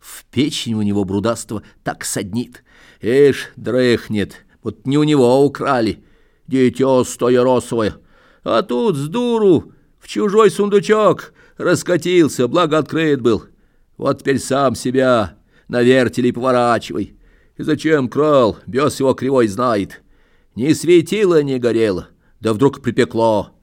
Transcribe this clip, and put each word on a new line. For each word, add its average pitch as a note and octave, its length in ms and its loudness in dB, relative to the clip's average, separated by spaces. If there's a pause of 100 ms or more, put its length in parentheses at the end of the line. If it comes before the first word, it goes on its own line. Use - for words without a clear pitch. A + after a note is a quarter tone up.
В - 260 -20
печень B2 480 -4
у G#2+ 80 -2
него G2+ 220 -2
брудастого G2+ 580 -6 (200)
так - 220 -10
саднит. A2 580 -8 (380)
Эш, C3 560 2
дрыхнет, A2 880 -2 (180)
вот - 240 -10
не C#3 120 0
у D3+ 60 2
него C#3 400 4
украли. B2+ 600 -2 (420)
Дитё B2+ 580 2
стояросовое. B2 920 0 (460)
А G#2+ 200 -2
тут A#3 340 -2
с C#3 120 -6
дуру A3 640 0 (260)
в - 100 -20
чужой G#3 420 2
сундучок G#3 840 0 (240)
раскатился, E3+ 920 0
благо D#3 300 0
открыт D3 440 -2
был. A2+ 220 0 (520)
Вот C#3 240 -4
теперь C3+ 180 -2
сам C3 360 -2
себя B2 640 0 (300)
на A#2+ 120 -2
вертеле B2 520 2
поворачивай. A#2+ 840 -2 (400)
И - 60 -12
зачем D3+ 460 0
крал, C3+ 580 2
бес C3 320 -2
его C3 160 0
кривой B2+ 320 0
знает. G#2+ 560 -4 (540)
Ни C3 160 0
светило, E3+ 680 2
ни C3+ 160 -4
горело, A2+ 500 -2 (320)
да A2 120 -2
вдруг C3+ 300 0
припекло. A2+ 680 0 (120)